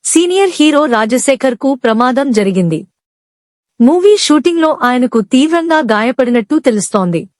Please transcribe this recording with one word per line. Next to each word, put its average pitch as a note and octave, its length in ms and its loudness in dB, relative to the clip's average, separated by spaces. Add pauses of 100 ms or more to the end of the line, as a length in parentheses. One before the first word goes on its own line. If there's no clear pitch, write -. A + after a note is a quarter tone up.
(120)
సీనియర్ F4+ 420 0
హీరో D4+ 400 0
రాజశేఖర్ B3 680 0
కు C#4 100 0 (100)
ప్రమాదం B3 540 0
జరిగింది. F#3 500 -2 (920)
మూవీ F4+ 360 4
షూటింగ్ E4 460 0
లో D#4+ 60 0 (180)
ఆయనకు B3 340 0 (120)
తీవ్రంగా D#4+ 460 2 (120)
గాయపడినట్టు A#3+ 680 0
తెలుస్తోంది. F#3+ 640 -2 (180)